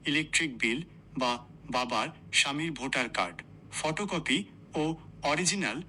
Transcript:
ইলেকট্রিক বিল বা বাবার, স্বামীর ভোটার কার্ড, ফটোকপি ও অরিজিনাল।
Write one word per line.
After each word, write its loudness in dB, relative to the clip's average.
ইলেকট্রিক 2
বিল 2
বা 2
বাবার, 0
স্বামীর 2
ভোটার 0
কার্ড, 0
ফটোকপি 0
ও 0
অরিজিনাল। 2